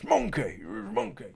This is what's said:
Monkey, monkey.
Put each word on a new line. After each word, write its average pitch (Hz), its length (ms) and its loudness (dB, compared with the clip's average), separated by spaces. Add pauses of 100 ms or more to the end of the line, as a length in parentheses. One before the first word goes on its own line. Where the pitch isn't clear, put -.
Monkey, 196 560 2 (320)
monkey. 117 440 -2